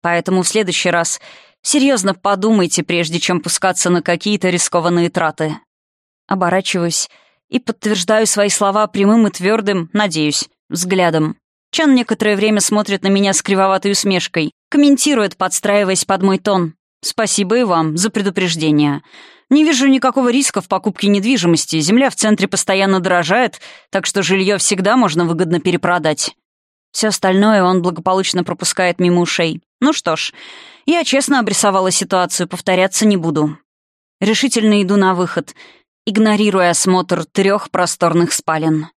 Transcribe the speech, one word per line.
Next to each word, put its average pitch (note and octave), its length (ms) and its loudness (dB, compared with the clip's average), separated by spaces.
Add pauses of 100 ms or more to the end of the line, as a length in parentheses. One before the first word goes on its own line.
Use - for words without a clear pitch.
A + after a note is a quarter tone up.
Поэтому F3 420 -2
в - 40 -2
следующий F#3+ 420 -2
раз E3+ 300 -2 (420)
серьёзно B3 520 0
подумайте, G3 680 0
прежде E3+ 360 -2
чем F3 220 -2
пускаться F3+ 480 -2
на F3 120 2
какие-то F#3 480 -2
рискованные F3 600 0
траты». D#3 480 -4 (720)
Оборачиваюсь F3+ 840 -2 (400)
и B3+ 100 -2
подтверждаю G#3+ 680 -2
свои G#3 220 0
слова G3+ 380 0
прямым G#3 400 2
и G3 40 -2
твёрдым, G3 600 -2
надеюсь, D#3+ 560 -2 (200)
взглядом. E3+ 680 0 (340)
Чан D4+ 240 2
некоторое A3 400 0
время G#3 260 0
смотрит G3+ 420 -2
на F#3+ 40 0
меня G3 260 2
с - 80 -2
кривоватой F#3+ 500 0
усмешкой, F3+ 600 -2 (180)
комментирует, C#4 680 2
подстраиваясь F#3+ 680 0
под F#3+ 160 -2
мой F#3+ 180 2
тон. F#3 340 -2 (280)
«Спасибо G#3 580 -2
и B3+ 40 2
вам D#3+ 340 0
за G3 120 0
предупреждение. D#3+ 920 0 (480)
Не D4 140 4
вижу C#4 240 2
никакого C4 420 2
риска B3 320 0
в - 60 -16
покупке G3 400 -2
недвижимости. F#3+ 720 0
Земля G#3 300 2
в - 60 -8
центре G#3+ 320 0
постоянно F#3+ 520 0
дорожает, F3+ 640 0 (300)
так F#3+ 140 -2
что - 160 -2
жильё F#3+ 360 0
всегда G3 400 0
можно F3 280 2
выгодно E3 340 0
перепродать». E3+ 760 -2 (560)
Всё - 180 -2
остальное G3 540 2
он F#3 180 2
благополучно F3 640 -2
пропускает F3+ 560 -4
мимо F3 220 2
ушей. E3 400 -2 (180)
Ну D4 140 2
что E3 220 -4
ж, - 180 -8 (520)
я E4 180 2
честно C4+ 360 0
обрисовала F#3+ 520 0
ситуацию, F3+ 560 -2
повторяться F#3+ 580 0
не G#3 120 4
буду. D#3 400 -2 (600)
Решительно G#3+ 640 2
иду G3 140 0
на F#3+ 180 4
выход, F3 400 -4 (520)
игнорируя G#3 680 2
осмотр F3+ 540 0
трёх G3 440 0
просторных E3+ 640 0
спален. D#3+ 540 -2 (120)